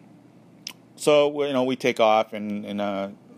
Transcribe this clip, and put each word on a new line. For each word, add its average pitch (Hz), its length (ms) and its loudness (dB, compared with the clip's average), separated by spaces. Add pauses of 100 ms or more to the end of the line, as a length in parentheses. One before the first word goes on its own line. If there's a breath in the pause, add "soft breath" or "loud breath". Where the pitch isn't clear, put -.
(960 loud breath)
So, 147 320 4
we, 147 200 -4
you 143 60 -4
know, 127 100 2
we 131 120 -2
take 123 240 -2
off, 110 340 4
and, 104 320 -8
and, 104 160 -6
uh, 101 280 -4 (280)